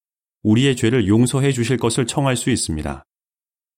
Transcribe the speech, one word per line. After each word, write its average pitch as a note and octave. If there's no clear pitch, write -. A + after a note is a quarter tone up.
우리의 B2
죄를 A2+
용서해 B2
주실 B2
것을 A#2+
청할 C#3
수 B2
있습니다. D2